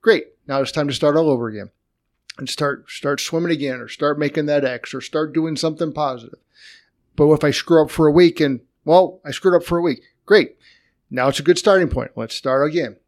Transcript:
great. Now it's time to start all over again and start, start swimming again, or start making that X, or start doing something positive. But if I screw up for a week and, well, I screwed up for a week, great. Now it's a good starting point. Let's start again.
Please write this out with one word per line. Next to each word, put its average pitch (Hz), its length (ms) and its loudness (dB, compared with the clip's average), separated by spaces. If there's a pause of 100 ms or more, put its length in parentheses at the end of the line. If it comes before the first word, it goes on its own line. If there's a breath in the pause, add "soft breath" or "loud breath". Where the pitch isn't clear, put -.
great. 220 280 2 (180)
Now 139 160 -2
it's 127 100 -4
time 147 160 -2
to 135 60 -4
start 147 220 2
all 160 120 2
over 120 200 -2
again 104 220 -12 (680)
and 131 100 -12
start, - 420 -6
start 143 300 -6
swimming 170 320 -4
again, 135 280 -6
or 107 80 -16
start 147 300 -4
making 147 280 -2
that 147 180 0
X, 127 300 -6
or 127 80 -10
start 156 320 -6
doing 160 220 -2
something 160 360 -4
positive. 131 460 -8 (800 soft breath)
But 151 160 4
if 151 120 2
I 147 60 4
screw 160 320 2
up 147 80 0
for 160 160 2
a 147 60 4
week 170 280 4
and, 135 200 0 (260)
well, 180 400 2
I 143 60 -12
screwed 180 280 0
up 170 60 -14
for 170 100 -2
a 170 60 -2
week, 151 180 -2 (240 soft breath)
great. - 320 2 (540 soft breath)
Now 127 180 0
it's 135 120 -2
a - 20 -12
good 170 160 4
starting 190 300 2
point. 123 280 -6
Let's 113 180 -10
start 135 360 0
again. 143 260 -6 (120)